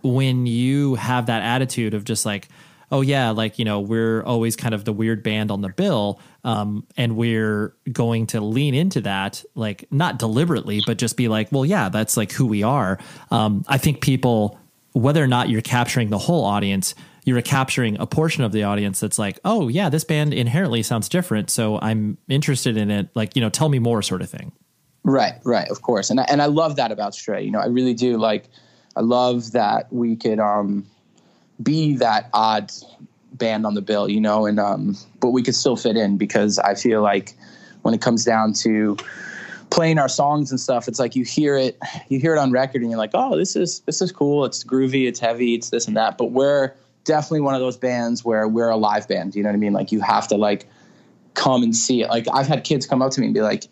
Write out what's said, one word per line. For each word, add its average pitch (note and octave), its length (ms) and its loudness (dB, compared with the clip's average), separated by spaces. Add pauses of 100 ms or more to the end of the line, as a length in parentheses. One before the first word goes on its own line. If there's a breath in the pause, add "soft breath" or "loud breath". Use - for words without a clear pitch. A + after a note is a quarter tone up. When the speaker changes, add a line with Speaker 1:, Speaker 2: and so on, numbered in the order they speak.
Speaker 1:
when B2+ 440 2
you C3 500 0
have A#2 300 -2
that A2+ 160 -2
attitude A#2+ 520 -2
of G#2 100 -4
just A2 220 -2
like, G2+ 220 -6 (420 loud breath)
"Oh C#3 120 0
yeah, C3+ 280 2
like, A2 300 -2
you A#2 40 0
know, G#2 160 -2
we're A2+ 440 0
always A#2 320 -2
kind A2+ 180 -4
of G#2 100 -6
the A2 80 -2
weird A2 300 -2
band G#2+ 280 -2
on G2+ 100 -4
the G2 80 -4
bill, G#2+ 520 -2 (240 loud breath)
um, G#2 420 -2 (100)
and A#2 200 0
we're A2 580 0 (180)
going A#2 360 0
to A2+ 120 -4
lean B2 340 -2
into D#3 280 0
that, G2 420 -6 (100)
like, G#2+ 360 -6
not C#3+ 280 0
deliberately, A2+ 680 0
but A#2 100 -2
just A#2 200 -2
be A#2+ 120 0
like, G#2+ 240 0
'Well, C3+ 140 2
yeah, D3+ 240 0
that's, G#2+ 260 -2
like, A2 160 -2
who A2+ 140 0
we G#2 160 0
are.'" G#2+ 360 0 (320 loud breath)
Um, G#2+ 380 2
I C#3 80 2
think C#3+ 240 0
people, A#2+ 580 2 (340)
whether C#3+ 300 2
or C3+ 40 4
not B2 240 2
you're A2 100 0
capturing A#2+ 480 0
the G#2 80 0
whole C#3 300 2
audience, G2+ 480 0 (320 loud breath)
you're B2 160 2
capturing B2+ 580 0
a A2 60 -4
portion D#3 360 0
of G#2+ 100 0
the G#2+ 100 0
audience G2+ 380 -2
that's G#2 180 -2
like, G2+ 260 -4
"Oh G3 240 0
yeah, D#3+ 220 0
this D#3+ 140 0
band D3+ 280 0
inherently A#2 500 0
sounds A2 280 -2
different, A#2 400 -2
so G#2+ 320 0
I'm A2 340 -2 (120)
interested C3+ 500 0
in G#2 120 0
it. G2+ 240 -2
Like, A2 220 -2
you B2+ 60 2
know, A2 80 0
tell D#3 180 0
me C#3 120 2
more," A#2 200 2
sort F#2 220 -4
of F#2 80 -10
thing. - 220 -14 (500)
Speaker 2:
Right, C3 320 2 (100)
right, A#2 240 0
of - 140 -8
course. G#2 260 0
And B2 120 2
I, - 100 0
and C#3+ 100 4
I D3 60 4
love D3+ 300 2
that B2 140 0
about G#2 240 -6
Stray. G2+ 300 -6
You G#2 60 -4
know, G#2 100 0
I G2+ 60 0
really B2 280 2
do. A#2+ 220 2
Like, A2 320 0 (480 soft breath)
I - 60 -2
love A#2+ 500 2
that A2+ 400 0
we A#2 240 0
could, A2 240 0
um, G2+ 460 0 (760 soft breath)
be D3 360 2
that A2 360 0
odd A2 380 2 (600)
band A2 340 -2
on G#2 80 -2
the G2+ 80 -4
bill, G#2 260 0
you G#2 120 0
know, G#2+ 260 2
and, G#2 140 2
um, G2+ 360 -2 (220)
but B2+ 120 2
we B2 120 2
could B2 140 0
still B2+ 180 2
fit A2 220 0
in, G2+ 200 2
because G#2 440 2
I G2+ 160 2
feel A2+ 260 2
like G2 320 0 (480 loud breath)
when A2+ 120 2
it A2 60 -2
comes A#2 240 0
down A2 280 2 (120)
to G#2+ 320 2 (760 loud breath)
playing D#3+ 280 4
our C3+ 100 2
songs D3 440 0
and B2 80 -2
stuff, A#2+ 260 -2
it's A#2 140 -6
like A#2+ 160 0
you B2 80 0
hear C#3+ 320 2
it, C3 200 0 (320 loud breath)
you C3+ 120 0
hear D#3+ 140 2
it D3+ 40 4
on C3 140 2
record C3 300 0
and A#2 100 -2
you're A2+ 60 -2
like, A2 140 -2
"Oh, B3 240 2
this F#3 200 -2
is, E3+ 300 -2
this - 140 -4
is F#3 120 -2
cool. C#3+ 320 2
It's - 180 -6
groovy, C3 460 0
it's A#2+ 100 -6
heavy, A#2 360 0
it's A#2 160 -6
this - 180 -2
and G#2+ 80 -2
that." G#2+ 200 0
But A2+ 140 -2
we're C3+ 440 2 (300 soft breath)
definitely D3+ 360 0
one C#3 140 2
of B2+ 60 0
those B2+ 160 -2
bands A#2+ 480 -2
where A2 220 2
we're A2+ 240 2
a A2 60 2
live G#2+ 320 0
band, G2 260 -2
you G#2 80 -2
know G#2 60 0
what G#2 60 0
I G2+ 40 2
mean? G#2 140 0
Like, G2 180 -2
you G#2+ 100 0
have G#2 280 0
to, G#2 80 2
like, G#2 300 0 (680 soft breath)
come B2+ 300 2
and A2+ 100 2
see A#2+ 280 0
it. - 60 -2
Like, A#2 240 -2
I've C3+ 140 2
had D3+ 160 0
kids C#3 240 0
come C3 160 2
up C3 100 2
to - 80 -4
me A2+ 60 2
and A2 80 0
be G#2+ 80 2
like G#2+ 300 -2